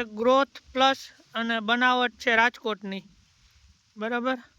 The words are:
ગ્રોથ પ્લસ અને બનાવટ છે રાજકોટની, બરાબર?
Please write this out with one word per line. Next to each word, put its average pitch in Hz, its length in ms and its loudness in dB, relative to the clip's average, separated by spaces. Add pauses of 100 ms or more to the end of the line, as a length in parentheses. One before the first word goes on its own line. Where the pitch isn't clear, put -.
ગ્રોથ 233 680 0
પ્લસ 262 240 2 (360)
અને 226 260 -4
બનાવટ 247 520 2
છે 240 240 -2
રાજકોટની, 214 680 -2 (960)
બરાબર? 240 400 -4 (220)